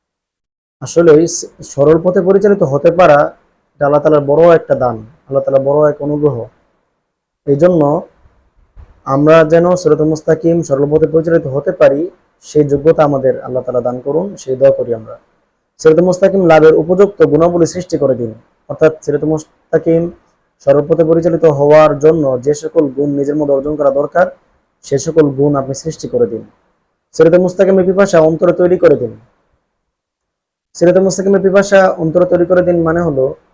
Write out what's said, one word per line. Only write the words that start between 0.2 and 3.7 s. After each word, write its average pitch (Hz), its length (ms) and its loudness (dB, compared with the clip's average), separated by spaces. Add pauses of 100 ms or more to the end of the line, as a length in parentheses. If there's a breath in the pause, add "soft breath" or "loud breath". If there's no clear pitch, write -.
আসলে 160 460 2
স-, - 180 -8 (180)
সরল 151 400 0
পথে 180 200 -2
পরিচালিত 196 400 0
হতে 143 280 0
পারা 170 240 4 (640)